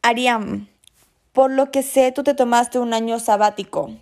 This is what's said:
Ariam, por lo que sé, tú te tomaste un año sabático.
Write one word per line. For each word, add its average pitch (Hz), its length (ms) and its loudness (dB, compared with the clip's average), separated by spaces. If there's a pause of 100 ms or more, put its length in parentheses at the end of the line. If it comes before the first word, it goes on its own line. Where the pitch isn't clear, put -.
Ariam, 226 640 -2 (640)
por 262 180 4
lo 269 200 0
que 277 120 0
sé, 262 300 2
tú 285 100 -4
te 285 120 2
tomaste 240 440 0
un 233 160 -2
año 226 240 -2
sabático. 208 720 -2 (120)